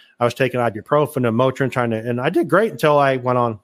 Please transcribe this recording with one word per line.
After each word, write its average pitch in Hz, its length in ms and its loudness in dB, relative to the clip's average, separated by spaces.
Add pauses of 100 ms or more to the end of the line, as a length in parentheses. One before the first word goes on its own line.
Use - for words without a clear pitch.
(180)
I 120 60 0
was 120 100 0
taking 127 260 -2
ibuprofen 123 680 0
and 113 100 0
Motrin, 131 320 0
trying 120 200 -2
to, 110 80 -2
and 120 220 -4
I 139 100 -2
did 330 180 0
great 202 240 2
until 147 260 2
I 135 180 2
went 123 220 0
on 117 260 -2